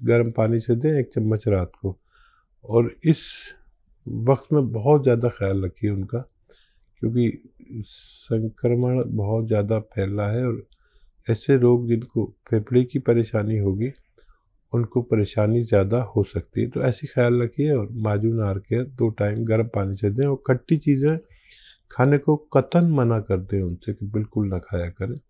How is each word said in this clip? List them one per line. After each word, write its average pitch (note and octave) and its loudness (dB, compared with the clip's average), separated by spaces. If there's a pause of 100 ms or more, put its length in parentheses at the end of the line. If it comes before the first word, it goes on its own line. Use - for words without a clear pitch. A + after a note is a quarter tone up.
गर्म A#2 4
पानी A2+ 2
से A#2 0
दें, D3 0
एक - -4
चम्मच G#2+ -2
रात F#2 0 (100)
को। F#2+ -6 (680)
और A#2 0
इस E3 2 (840)
वक्त A#2 -2
में C3+ 2
बहुत B2+ 2
ज़्यादा A#2+ 2
ख्याल G2 -2
रखिए G#2 -4
उनका, G2 -6 (800)
क्योंकि A#2 -2 (300)
संक्रमण A#2+ -2
बहुत A2 -2
ज़्यादा G#2+ 0
फैल G2 -6
रहा G2+ -2
है B2 -2
और A#2 -6 (600)
ऐसे C3 2
रोग A#2+ 4
जिनको A#2 -2 (160)
फेफड़े A#2+ 2
की B2+ -4
परेशानी A2 0
होगी, G2+ -2 (840)
उनको A#2+ 0
परेशानी A2 0
ज़्यादा G#2+ 2
हो G#2+ 0
सकती - -6
है। A#2+ -2
तो - -6
ऐसे C3 -2
ख्याल A#2+ 2
रखिए C#3 -2
और A2+ 0
माजून A2 0
आर G2 -2
केयर A2+ -2
दो B2+ -2
टाइम G#2+ -2
गर्म A2+ 0
पानी G2 -4
से G2+ -2
दें। B2+ 0
और C#3 -2
खट्टी C3 0
चीज़ें D3 2 (720)
खाने C#3+ 4
को D3+ 2
कतन D#3+ 2
मना A#2+ 2
कर G2 -2
दें F#2+ -4
उनसे F2+ -6
कि G#2 -10
बिल्कुल G#2+ -4
ना F#2 -4
खाया F2 -6
करें, G#2+ -8 (120)